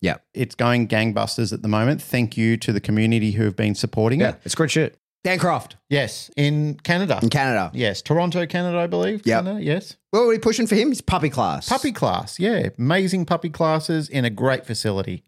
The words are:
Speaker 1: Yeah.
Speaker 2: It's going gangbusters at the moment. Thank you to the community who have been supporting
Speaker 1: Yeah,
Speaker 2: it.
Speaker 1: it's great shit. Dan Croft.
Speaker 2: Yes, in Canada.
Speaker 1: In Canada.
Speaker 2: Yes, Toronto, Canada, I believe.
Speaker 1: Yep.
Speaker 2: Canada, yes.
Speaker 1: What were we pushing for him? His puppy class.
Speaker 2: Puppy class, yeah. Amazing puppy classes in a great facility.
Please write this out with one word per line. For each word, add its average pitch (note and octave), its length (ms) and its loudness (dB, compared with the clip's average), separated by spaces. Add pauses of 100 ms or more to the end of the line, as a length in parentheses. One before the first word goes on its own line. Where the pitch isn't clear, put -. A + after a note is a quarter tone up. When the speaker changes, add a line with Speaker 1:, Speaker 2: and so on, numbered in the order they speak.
Speaker 1:
Yeah. F2+ 160 0 (160)
Speaker 2:
It's A#2+ 220 -4
going A#2+ 340 2
gangbusters A2 640 0
at G2+ 100 -8
the G#2+ 60 -2
moment. A2+ 320 2
Thank A#2+ 360 -2
you A2+ 220 4
to - 140 -2
the G2+ 80 0
community A2 520 2
who A2 120 0
have G2 120 0
been G#2+ 180 0
supporting A2+ 460 0
Speaker 1:
Yeah, - 100 4
Speaker 2:
it. - 140 -16
Speaker 1:
it's - 100 -6
great D#3+ 160 0
shit. - 260 0 (280)
Dan F3+ 140 0
Croft. D3+ 380 -2 (140)
Speaker 2:
Yes, C#3 460 -2
in D3 480 0
Canada. F3 360 0
Speaker 1:
In A#2 80 2
Canada. A#2 460 0
Speaker 2:
Yes, A2 260 -2
Toronto, E3+ 460 0
Canada, F3 320 -2
I E3+ 80 0
believe. F3+ 400 -2
Speaker 1:
Yep. F3+ 180 2
Speaker 2:
Canada, G3 180 -6
yes. D#3+ 340 -4 (140)
Speaker 1:
What G#3+ 100 2
were A#3+ 80 4
we A3+ 100 2
pushing A3+ 280 2
for G3+ 100 2
him? B3 140 4
His A#3 120 -2
puppy D#3+ 260 0
class. F2+ 400 -2
Speaker 2:
Puppy C4+ 240 0
class, G2+ 460 -2
yeah. F3 300 0 (100)
Amazing F3 480 0
puppy E3+ 240 -2
classes D#3 580 0
in C3+ 160 0
a A#2 60 2
great B2+ 340 0
facility. G2 640 -4